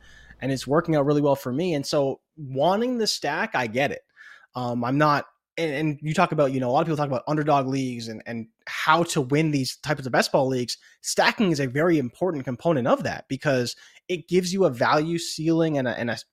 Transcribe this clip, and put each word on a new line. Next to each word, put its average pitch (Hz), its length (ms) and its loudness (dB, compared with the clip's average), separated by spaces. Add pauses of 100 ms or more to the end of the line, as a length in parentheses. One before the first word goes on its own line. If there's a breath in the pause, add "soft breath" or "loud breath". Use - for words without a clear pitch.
(400 soft breath)
and 131 120 -2
it's 131 160 -4
working 160 280 2
out 143 100 2
really 147 160 2
well 143 140 4
for 131 160 -6
me. 165 220 -2
And 139 120 -4
so 139 340 -2 (180)
wanting 170 640 0
the 214 80 -2
stack, 170 480 -2
I 123 120 0
get 120 240 0
it. - 120 -12 (520 loud breath)
Um, 120 300 -2
I'm 131 120 0
not, 147 280 4 (320)
and, 165 140 -2
and 147 300 -2
you 156 120 -4
talk 175 180 2
about, 147 220 2
you 131 60 0
know, 123 100 0
a - 20 0
lot 139 100 4
of 165 60 2
people 156 100 0
talk 147 100 0
about 131 200 -2
underdog 147 400 2
leagues 127 400 -4
and, 110 180 -10
and 117 220 -8 (200)
how 165 360 2
to 170 180 -2
win 147 300 2
these 135 260 -2
types 135 280 -4
of 120 60 -6
best 165 200 2
ball 143 160 2
leagues. 127 300 -2 (240 soft breath)
Stacking 208 500 2
is 139 80 0
a 139 80 -2
very 156 320 2
important 139 460 -4
component 135 420 0
of 254 160 2
that 85 240 -6
because 131 480 -2 (320 soft breath)
it 175 200 -6
gives 180 240 0
you 190 140 2
a 160 40 4
value 143 480 2
ceiling 160 600 0
and 127 100 0
a, 113 120 -2
and 117 100 -4
a 113 80 -4 (160)